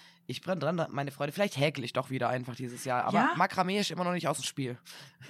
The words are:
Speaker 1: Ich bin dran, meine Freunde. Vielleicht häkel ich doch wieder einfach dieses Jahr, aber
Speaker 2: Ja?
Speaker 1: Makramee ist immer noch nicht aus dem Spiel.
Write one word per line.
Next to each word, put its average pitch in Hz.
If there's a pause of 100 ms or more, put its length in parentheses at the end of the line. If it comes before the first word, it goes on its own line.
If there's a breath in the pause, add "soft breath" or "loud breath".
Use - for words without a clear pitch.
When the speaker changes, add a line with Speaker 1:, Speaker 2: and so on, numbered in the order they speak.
(260 soft breath)
Speaker 1:
Ich -
bin 185
dran, 160
meine 139
Freunde. 143
Vielleicht 202
häkel 139
ich 120
doch 127
wieder 120
einfach 123
dieses 123
Jahr, 123
aber 196
Speaker 2:
Ja? 240
Speaker 1:
Makramee 185
ist 196
immer 175
noch 180
nicht 165
aus 143
dem 123
Spiel. 127 (520 loud breath)